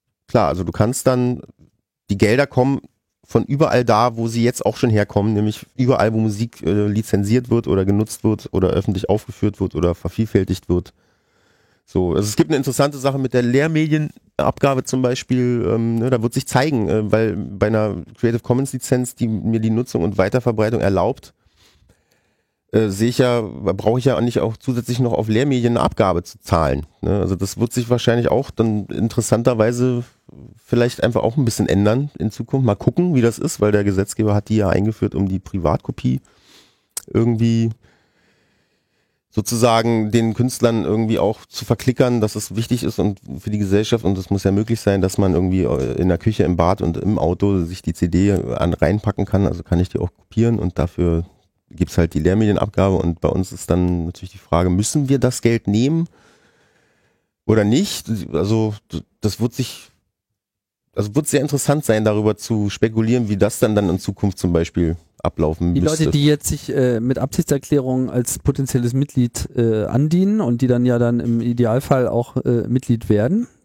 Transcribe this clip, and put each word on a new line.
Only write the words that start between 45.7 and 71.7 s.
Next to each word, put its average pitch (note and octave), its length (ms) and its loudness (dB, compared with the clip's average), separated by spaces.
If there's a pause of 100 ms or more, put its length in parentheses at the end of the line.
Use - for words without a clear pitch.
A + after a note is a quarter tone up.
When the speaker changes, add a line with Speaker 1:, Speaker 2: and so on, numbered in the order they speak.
Speaker 1:
in F#2 80 2
der E2+ 100 2
Küche, - 240 0
im E2+ 140 0
Bad E2+ 260 0
und E2 140 -2
im - 220 -2
Auto F#2 460 0
sich E2+ 180 -10
die F2 120 -4
C F2+ 140 0
D F#2 240 2
an-, E2 420 -2
reinpacken G2 520 0
kann, G2 200 2
also F2 160 -4
kann E2+ 160 0
ich F2+ 100 0
die - 100 -6
auch F2 160 -4
kopieren A#2 440 0
und F2 200 -4
dafür E2+ 460 0 (460)
gibt's - 260 -4
halt E2 180 2
die - 60 0
Lehrmedienabgabe G2 760 2
und E2+ 240 -2
bei - 80 0
uns - 240 -2
ist - 180 -8
dann F2+ 360 0
natürlich F2+ 260 -12
die - 60 -20
Frage, F2 320 0
müssen A2 380 0
wir C3+ 120 2
das B2+ 220 -2
Geld A#2 260 0
nehmen C#3 400 0 (1400)
oder A2 160 4
nicht? B2+ 480 0 (220)
Also G#2+ 420 0 (180)
d-, D#2+ 100 -8 (180)
das G#2+ 180 -2
wird A#2+ 160 -2
sich, - 360 -8 (1080)
also G#2 180 -4
wird D3+ 140 0
sehr - 120 2
interessant C#3+ 440 0
sein, G#2+ 200 2
darüber G#2+ 320 2
zu G#2 320 -2
spekulieren, A2+ 600 0
wie G#2 80 -2
das G2+ 240 0
dann, A2 160 2
dann G2+ 120 2
in F2+ 120 0
Zukunft G2 400 -4
zum F2+ 120 0
Beispiel E2 440 0 (260)
ablaufen D#2+ 520 -2
Speaker 2:
Die - 80 0
Speaker 1:
müsste. D#3 220 0
Speaker 2:
Leute, C#3 80 0
die C#3+ 120 2
jetzt D3 220 2
sich, - 280 -6
äh, B2+ 240 2
mit B2 200 -2
Absichtserklärung C3 920 -2
als - 280 -4
potenzielles B2+ 560 -2
Mitglied, C3 600 -2
äh, A2+ 300 2
andienen F3 560 0
und B2 220 0
die B2+ 40 2
dann B2 200 2
ja B2 120 2
dann A#2+ 220 0
im A#2 220 0
Idealfall A#2+ 680 0